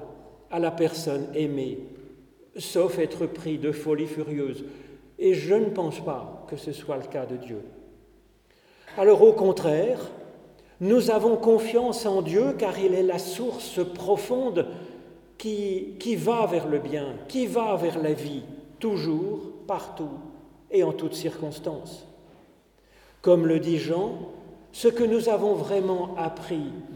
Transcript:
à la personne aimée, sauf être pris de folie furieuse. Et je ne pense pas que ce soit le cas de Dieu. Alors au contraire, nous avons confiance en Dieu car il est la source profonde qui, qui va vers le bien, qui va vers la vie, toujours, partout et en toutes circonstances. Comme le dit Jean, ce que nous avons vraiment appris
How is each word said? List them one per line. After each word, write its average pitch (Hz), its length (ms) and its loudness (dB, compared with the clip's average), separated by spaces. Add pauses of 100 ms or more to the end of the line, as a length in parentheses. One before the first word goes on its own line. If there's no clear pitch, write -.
(500)
à 175 80 -2
la 170 120 2
personne 160 640 -2
aimée, 143 440 -2 (800)
sauf 170 420 0
être 165 280 0
pris 156 320 -6
de 135 120 0
folie 151 360 -2
furieuse. 147 580 -4 (540)
Et 190 160 4
je 160 200 2
ne 220 120 4
pense 170 340 -2
pas 127 480 -8
que 151 80 -8
ce 147 160 -8
soit 143 240 -6
le 131 100 -8
cas 131 200 -6
de 123 100 -8
Dieu. 120 240 -10 (1400)
Alors 202 260 8
au 220 100 12
contraire, 196 680 2 (800)
nous 226 300 4
avons 220 260 4
confiance 226 680 2
en 190 160 2
Dieu 208 340 2
car 190 220 -2
il 185 160 4
est 185 80 2
la 180 160 2
source - 640 -6 (140)
profonde 202 720 0 (680)
qui, 202 640 -4
qui 226 180 -2
va 220 300 2
vers 160 220 0
le 147 100 2
bien, 139 380 -4 (100)
qui 254 200 -2
va 214 300 0
vers 165 240 -2
la 156 120 2
vie, 143 300 -4 (360)
toujours, 180 600 -2 (260)
partout 156 520 -6 (520)
et 185 140 6
en 156 80 0
toutes 160 220 -4
circonstances. 156 920 -8 (1120)
Comme 170 260 6
le 160 120 4
dit 156 200 0
Jean, 165 340 -2 (580)
ce - 160 -2
que 233 160 4
nous 226 260 2
avons 208 260 2
vraiment 185 600 0
appris 165 460 -4 (340)